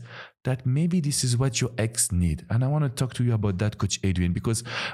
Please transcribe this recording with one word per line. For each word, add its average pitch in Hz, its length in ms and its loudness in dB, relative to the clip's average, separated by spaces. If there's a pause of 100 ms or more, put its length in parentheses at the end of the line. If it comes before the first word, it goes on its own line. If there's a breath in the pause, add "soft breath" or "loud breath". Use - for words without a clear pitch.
(440 loud breath)
that 127 220 -2
maybe 165 340 2
this 143 240 0
is 123 140 2
what 127 240 0
your 123 160 0
ex - 340 0
need. 87 380 2
And 117 140 2
I 127 40 2
wanna 147 220 2
talk 123 260 -2
to 127 80 0
you 120 100 4
about 104 260 2
that, 107 180 0
Coach - 260 -2
Adrian, 90 300 2
because 113 300 -2 (300 loud breath)